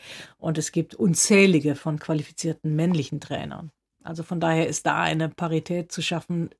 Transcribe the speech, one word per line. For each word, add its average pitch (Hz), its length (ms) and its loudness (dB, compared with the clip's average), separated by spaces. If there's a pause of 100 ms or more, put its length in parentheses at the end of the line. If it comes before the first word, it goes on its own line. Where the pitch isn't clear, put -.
(380)
Und 160 200 -2
es 151 140 -4
gibt 165 220 -2
unzählige 185 800 4
von 156 240 -4
qualifizierten 156 800 -4
männlichen 156 440 0
Trainern. 147 500 -8 (320)
Also 165 200 -10
von 170 180 -4
daher 165 260 2
ist - 200 -4
da 151 160 2
eine 160 260 0
Parität 170 640 -4
zu - 80 -8
schaffen 165 600 -4